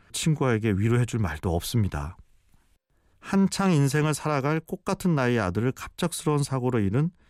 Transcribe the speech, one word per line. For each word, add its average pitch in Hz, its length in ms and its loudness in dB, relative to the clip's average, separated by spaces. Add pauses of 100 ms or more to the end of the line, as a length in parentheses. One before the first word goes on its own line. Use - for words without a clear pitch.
(120)
친구에게 123 600 0
위로해줄 113 480 0
말도 85 360 -2
없습니다. 85 640 -2 (1000)
한창 196 520 0
인생을 147 420 2
살아갈 151 460 -2
꽃 - 260 -10
같은 185 300 0
나이의 123 240 2
아들을 107 320 0
갑작스러운 - 720 -2
사고로 123 360 -2
잃은 113 300 0 (200)